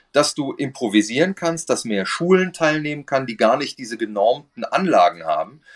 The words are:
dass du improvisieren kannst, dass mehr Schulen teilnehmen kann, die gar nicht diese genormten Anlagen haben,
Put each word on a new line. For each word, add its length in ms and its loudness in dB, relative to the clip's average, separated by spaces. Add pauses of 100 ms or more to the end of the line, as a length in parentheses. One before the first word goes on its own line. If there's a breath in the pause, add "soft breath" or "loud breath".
(140 soft breath)
dass 200 2
du 200 -6
improvisieren 840 0
kannst, 340 -4
dass 160 -2
mehr 220 -2
Schulen 460 2
teilnehmen 520 -2
kann, 220 -2
die 100 -8
gar 200 4
nicht 200 -8
diese 200 -10
genormten 680 -2
Anlagen 600 2
haben, 360 -4 (140 loud breath)